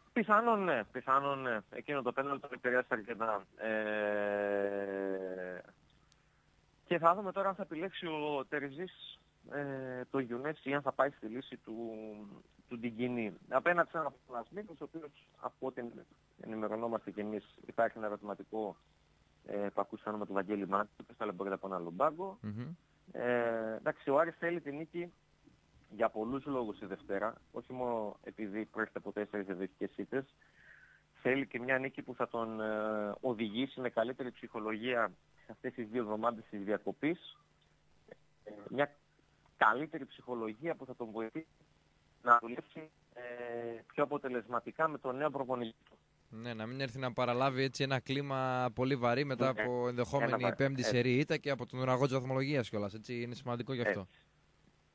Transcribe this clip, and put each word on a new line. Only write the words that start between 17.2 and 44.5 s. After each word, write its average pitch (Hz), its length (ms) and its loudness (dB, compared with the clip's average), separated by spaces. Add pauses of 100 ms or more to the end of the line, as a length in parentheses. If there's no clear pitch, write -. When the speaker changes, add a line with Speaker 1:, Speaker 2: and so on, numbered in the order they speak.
Speaker 1:
εμείς, 104 240 -4 (220)
υπάρχει 117 320 2
ένα 110 80 -4
ερωτηματικό, 104 720 -6 (720)
ε, 104 100 -4
που 101 240 0
ακούσαμε 107 380 -4
με 101 80 -4
τον 98 80 -6
Βαγγέλη 98 340 0
Μάτση, 101 380 0
που - 80 -20
ταλαιπωρείται 98 400 -2
από 95 120 -4
έναν 95 120 -4
άλλο 85 180 -6
πάγκο. 160 440 0
Speaker 2:
Μμμ. 107 280 -8 (440)
Speaker 1:
Ε, 117 640 0
εντάξει, - 340 -2
ο 139 80 6
Άρης 165 200 2
θέλει 170 220 -2
τη 143 120 -8
νίκη 170 400 -8 (800)
για 110 180 2
πολλούς 120 360 -4
λόγους 123 360 -2
η 104 60 -8
Δευτέρα, 98 480 -4 (180)
όχι 120 200 -10
μόνο 117 500 -2
επειδή 107 420 -6
προέρχεται 107 340 -4
από 98 140 -8
τέσσερις 104 340 -4
διαιτητικές 95 500 -6
ήττες, 131 380 -4 (880)
θέλει 131 240 2
και 120 140 -6
μια 131 180 2
νίκη 135 240 -4
που 127 120 -10
θα 120 140 0
τον, 113 320 -2
ε, 107 600 0
οδηγήσει 117 600 -2
με 123 100 -2
καλύτερη 123 400 -2
ψυχολογία 110 800 -2 (360)
σε 113 60 -14
αυτές 123 200 -6
τις 113 160 -6
δύο 120 140 0
εβδομάδες 107 480 0
της 101 140 -6
διακοπής, 107 720 -2 (1080)
ε, 107 60 -12 (180)
μια 143 280 0 (600)
καλύτερη 139 500 2
ψυχολογία 117 680 -4
που 135 120 -10
θα 127 100 -10
τον 113 140 -6
βοηθήσει 113 360 -4 (760)
να 120 180 10
δουλέψει, 151 500 -8 (240)
ε, 123 80 -12 (720)
πιο 147 100 2
αποτελεσματικά 127 840 0